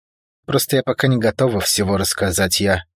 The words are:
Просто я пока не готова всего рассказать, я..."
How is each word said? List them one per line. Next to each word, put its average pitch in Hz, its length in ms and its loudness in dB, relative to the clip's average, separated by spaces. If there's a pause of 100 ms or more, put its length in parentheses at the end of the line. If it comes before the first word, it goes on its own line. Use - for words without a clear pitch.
(460)
Просто 139 300 0
я 131 80 2
пока 131 240 0
не 127 100 4
готова 113 420 0
всего 98 360 0
рассказать, 92 640 -2
я..." 95 240 0 (160)